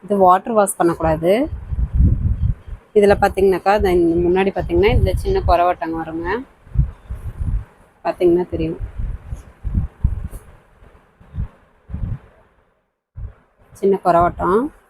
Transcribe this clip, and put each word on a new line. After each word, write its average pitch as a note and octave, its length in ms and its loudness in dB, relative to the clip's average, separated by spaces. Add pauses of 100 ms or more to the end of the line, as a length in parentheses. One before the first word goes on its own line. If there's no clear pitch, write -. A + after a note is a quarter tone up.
இது F#3+ 180 -2
வாட்டர் F#3+ 360 4
வாஷ் G3+ 200 2
பண்ணக்கூடாது. E3 560 0 (1600)
இதுல G3+ 260 6
பார்த்தீங்கன்னாக்கா, F#3+ 500 2 (240)
இந்த E3+ 260 2
முன்னாடி F#3 320 0
பார்த்தீங்கன்னா, F4 400 0
இதுல - 160 2 (120)
சின்ன - 260 0
குறவட்டங்க F3 520 0
வருங்க, D#3+ 260 -8 (1800)
பார்த்தீங்கன்னா F3 480 0
தெரியும், E3 260 -6 (4000)
சின்ன F#3+ 240 2
குறவட்டம். F3 580 2 (260)